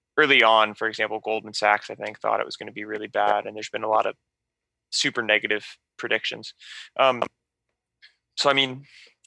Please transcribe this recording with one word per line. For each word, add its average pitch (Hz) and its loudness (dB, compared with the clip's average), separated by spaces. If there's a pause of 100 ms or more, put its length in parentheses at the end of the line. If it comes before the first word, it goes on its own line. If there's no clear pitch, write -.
(180)
early 139 6
on, 110 6
for 110 -4
example, 110 -4
Goldman 107 -6
Sachs, 104 0
I 110 -10
think, 107 -10
thought 107 0
it - -4
was - -14
gonna 107 -12
be 107 -12
really 107 -8
bad, 104 0
and 104 -12
there's 107 -12
been 110 -8
a 110 -4
lot 107 2
of 107 -6 (720)
super - -4
negative 107 -2 (220)
predictions. 113 -6 (440)
Um, 127 4 (1120)
so, - 2
I 139 4
mean, 135 -2 (420)